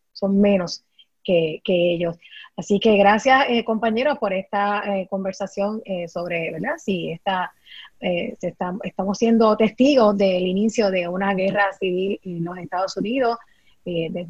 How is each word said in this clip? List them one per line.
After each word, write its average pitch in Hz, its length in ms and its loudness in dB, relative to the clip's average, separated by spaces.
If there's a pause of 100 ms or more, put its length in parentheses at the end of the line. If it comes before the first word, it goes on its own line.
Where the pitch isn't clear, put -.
(120)
son 196 280 0
menos 196 460 2 (380)
que, 165 400 0
que 175 300 2
ellos. 170 240 -4 (400)
Así 196 220 0
que 214 160 4
gracias, 220 540 6
eh, 233 160 0
compañeros, 226 520 0
por 202 140 -2
esta, 202 540 -2
eh, 196 240 -4
conversación, 196 760 -6
eh, 175 240 -6
sobre, 170 460 -6
¿verdad? 208 240 -6
Si 170 340 -4
esta, 180 400 -4 (480)
eh, 180 400 -4
se 180 100 -6
está, 180 240 -6 (100)
estamos 190 340 -6
siendo 226 400 4
testigos 226 600 4
del 185 300 2
inicio 202 420 0
de 180 180 -2
una 196 260 0
guerra 190 440 0
civil 190 460 -2
en 170 220 -6
los 180 120 -8
Estados 180 380 -6
Unidos, 233 420 0 (460)
eh, 170 260 -4
de-, 180 200 -8